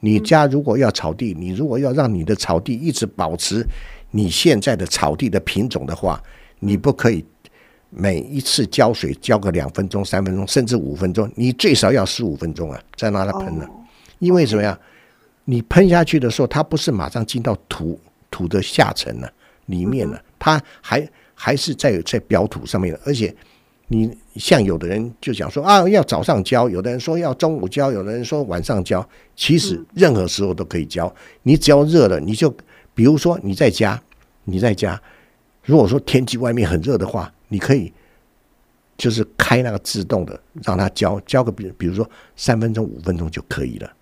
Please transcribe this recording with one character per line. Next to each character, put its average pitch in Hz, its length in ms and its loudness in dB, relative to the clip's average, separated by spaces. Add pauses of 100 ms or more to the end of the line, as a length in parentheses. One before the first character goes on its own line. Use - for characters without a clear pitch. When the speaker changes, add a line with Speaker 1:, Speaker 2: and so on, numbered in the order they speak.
Speaker 1:
你 107 180 4
家 151 260 4
如 139 160 2
果 127 160 0
要 127 140 2
草 - 220 -4
地， 107 200 -6
Speaker 2:
嗯。 78 80 -10
Speaker 1:
你 90 100 -6
如 107 140 -4
果 117 140 -2
要 135 140 -2
让 135 200 0
你 85 120 -2
的 104 100 0
草 82 240 -2
地 123 140 -4
一 147 180 -4
直 - 140 -2
保 87 320 -4
持 107 280 -2 (460)
你 107 180 0
现 123 300 2
在 117 160 0
的 90 100 -4
草 78 300 -2
地 107 140 -2
的 95 100 0
品 - 280 -2
种 82 180 -6
的 76 100 -6
话， 87 260 -4 (380)
你 101 160 0
不 139 160 0
可 127 180 2
以 87 160 -2 (640)
每 92 300 -2
一 135 220 -6
次 - 260 0
浇 117 260 4
水 76 280 -4
浇 113 180 2
个 95 120 -2
两 76 180 -2
分 98 180 -4
钟、 98 160 -4
三 98 200 -2
分 92 120 -2
钟， 98 100 -4
甚 127 200 0
至 117 100 -2
五 73 180 -2
分 90 200 -2
钟， 107 220 0
你 123 180 0
最 - 200 0
少 107 180 2
要 127 140 2
十 - 180 -6
五 85 120 -4
分 80 180 -6
钟 80 180 -8
啊， 60 100 -14 (140)
再 113 140 -4
让 98 160 -2
它 101 140 -4
喷 92 180 -8
了。 156 80 -10
Speaker 2:
哦。 - 60 -18 (480)
Speaker 1:
因 180 140 4
为 175 120 6
什 107 120 0
么 104 40 2
呀？ 101 160 -2 (680)
你 123 200 0
喷 185 260 6
下 170 140 6
去 156 160 2
的 123 100 2
时 110 120 -2
候， 123 60 2
它 143 140 0
不 156 160 -2
是 156 140 -2
马 90 180 -2
上 113 160 -4
进 120 160 -6
到 113 160 -2 (100)
土， 80 320 -8 (300)
土 - 180 -6
的 95 140 0
下 - 320 0
层 58 260 -8
了， 62 100 -10 (360)
里 90 200 -2
面 113 220 -2
了， - 80 -6
Speaker 2:
嗯 - 40 -14
哼。 - 40 -20 (160)
Speaker 1:
它 156 240 2 (180)
还， 151 280 -4 (240)
还 - 240 -2
是 147 160 -4
在， 113 300 0
在 - 180 -2
表 101 260 2
土 - 180 -8
上 - 140 -2
面 90 140 0
的。 - 100 -10
而 143 100 -2
且 110 220 -2 (520)
你 113 280 0 (200)
像 120 280 4
有 95 140 0
的 82 100 -6
人 110 320 -4
就 131 140 -6
讲 92 180 -6
说， 143 100 -4
啊， 185 280 6
要 202 140 6
早 - 200 -2
上 127 200 2
浇， 123 260 2
有 90 120 -4
的 110 100 -2
人 123 60 -4
说 165 200 -4
要 160 160 -2
中 160 220 0
午 95 120 -4
浇， 139 240 0
有 101 120 -4
的 101 100 -6
人 123 100 -6
说 147 200 -4
晚 92 200 -4
上 107 200 -2
浇， 92 220 -2 (300)
其 - 220 2
实 170 260 -2 (120)
任 170 180 6
何 95 140 2
时 98 160 -4
候 92 100 0
都 87 100 -6
可 85 140 -6
以 80 80 -2
浇。 85 220 -4
Speaker 2:
嗯。 - 80 -10 (280)
Speaker 1:
你 143 140 6
只 147 140 4
要 143 120 8
热 156 240 6
了， 90 120 2
你 85 140 -4
就， 127 220 0 (380)
比 110 100 2
如 147 140 6
说 175 260 0
你 98 100 -4
在 127 160 4
家， 110 320 -2 (440)
你 92 140 -2
在 113 140 2
家， 95 280 -4 (640)
如 139 100 4
果 127 120 8
说 127 140 2
天 131 240 2
气 120 120 -6
外 117 160 0
面 113 160 0
很 87 120 2
热 117 180 0
的 95 60 -2
话， 92 280 -8 (140)
你 101 100 -4
可 135 160 2
以 107 180 0 (1040)
就 - 140 0
是 113 260 -2
开 127 280 2
那 123 80 -2
个 101 80 -4
自 - 240 -6
动 92 200 0
的， - 160 -12 (240)
让 95 140 0
它 98 120 2
浇， 101 360 -2
浇 127 180 2
个 113 80 -2
比， 95 280 -10
比 90 80 -2
如 87 80 -2
说 110 120 -2 (280)
三 117 260 0
分 113 100 0
钟、 110 140 -2
五 57 140 -10
分 85 180 -2
钟 82 120 -4
就 - 200 -10
可 - 160 -4
以 57 140 -8
了。 50 120 -14 (100)